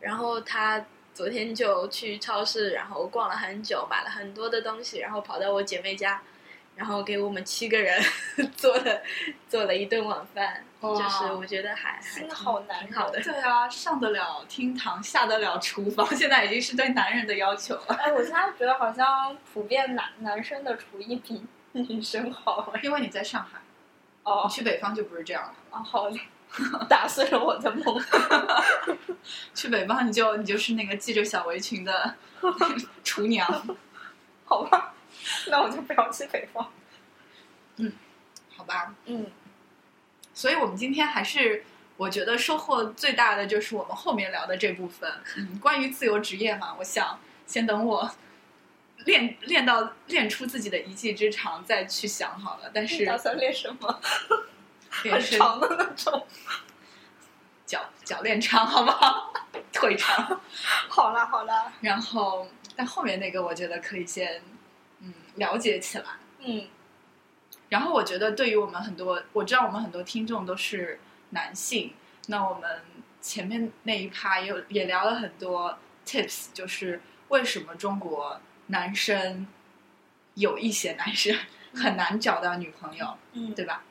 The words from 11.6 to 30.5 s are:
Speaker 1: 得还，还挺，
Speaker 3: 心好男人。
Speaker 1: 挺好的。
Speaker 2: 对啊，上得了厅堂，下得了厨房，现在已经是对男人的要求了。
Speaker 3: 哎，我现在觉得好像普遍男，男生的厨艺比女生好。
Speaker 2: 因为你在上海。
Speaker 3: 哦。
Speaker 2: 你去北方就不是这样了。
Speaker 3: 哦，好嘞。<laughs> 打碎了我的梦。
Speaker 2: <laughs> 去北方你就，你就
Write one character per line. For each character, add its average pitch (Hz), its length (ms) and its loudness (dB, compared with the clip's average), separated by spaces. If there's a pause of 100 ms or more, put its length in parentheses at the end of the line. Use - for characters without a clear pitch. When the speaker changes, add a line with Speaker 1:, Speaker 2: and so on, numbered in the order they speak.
Speaker 1:
得 208 120 -4
还， - 180 -6
还 - 100 -8
挺， 311 260 -10
Speaker 3:
心 - 20 -8
好 240 340 -2
男 180 160 -8
人。 196 80 -12
Speaker 1:
挺 214 60 -10
好 208 140 2
的。 202 140 -2
Speaker 2:
对 330 180 -4
啊， 247 260 4
上 294 320 -2
得 233 120 2
了 180 360 -2
厅 254 300 -2
堂， 214 260 -4
下 247 220 4
得 220 140 4
了 185 200 0
厨 202 320 -2
房， 208 240 4
现 277 140 4
在 254 160 8
已 202 60 0
经 233 100 2
是 247 160 -4
对 269 140 4
男 220 260 2
人 226 100 0
的 208 100 0
要 196 200 4
求 - 180 -6
了。 - 200 -2
Speaker 3:
哎， 302 180 2
我 262 100 4
现 247 80 0
在 370 220 2
觉 247 140 0
得 254 120 4
好 226 140 2
像 269 420 4 (200)
普 208 100 -4
遍 254 300 2
男， - 240 -4
男 220 260 -4
生 277 180 -8
的 247 140 -2
厨 202 240 -14
艺 226 160 -4
比 233 300 -10 (260)
女 233 300 -4
生 233 280 -4
好。 - 400 -2 (120)
Speaker 2:
因 285 100 0
为 294 80 2
你 226 80 -2
在 196 160 -4
上 208 180 -4
海。 - 160 -14 (680)
Speaker 3:
哦。 202 220 4
Speaker 2:
你 202 80 0
去 254 80 -4
北 226 160 2
方 208 160 -2
就 214 100 -2
不 175 120 -12
是 165 80 -8
这 165 80 -8
样 151 100 -4
了。 - 120 -12 (160)
Speaker 3:
哦， 220 80 -10
好 214 320 -2
嘞。 226 100 -8 (280)
<laughs> - 400 -4
打 302 200 6
碎 269 220 2
了 233 120 4
我 - 160 2
的 226 140 0
梦。 240 280 0 (720)
Speaker 2:
<laughs> - 800 -4
去 - 160 -6
北 208 160 2
方 247 220 2
你 214 60 2
就， 220 240 4
你 214 80 -4
就 202 120 0